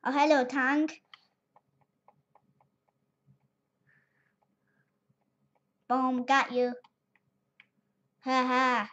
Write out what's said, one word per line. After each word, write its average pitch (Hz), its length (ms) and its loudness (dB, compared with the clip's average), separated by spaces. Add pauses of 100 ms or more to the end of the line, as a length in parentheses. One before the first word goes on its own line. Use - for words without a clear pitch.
Oh, 247 80 -4
hello, 285 320 4
tank. 269 580 -2 (4000)
Boom, 254 360 -2
got 269 280 0
you. 247 200 0 (1500)
Ha 262 220 0
ha. 254 460 -2